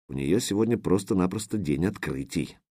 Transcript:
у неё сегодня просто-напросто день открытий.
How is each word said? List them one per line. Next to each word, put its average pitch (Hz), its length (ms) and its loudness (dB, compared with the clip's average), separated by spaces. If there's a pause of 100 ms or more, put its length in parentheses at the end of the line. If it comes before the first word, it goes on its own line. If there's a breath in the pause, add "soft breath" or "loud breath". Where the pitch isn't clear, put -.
у 69 40 -10
неё 69 260 2
сегодня 110 380 2
просто-напросто 95 800 0
день 76 280 0
открытий. 71 720 -4 (200)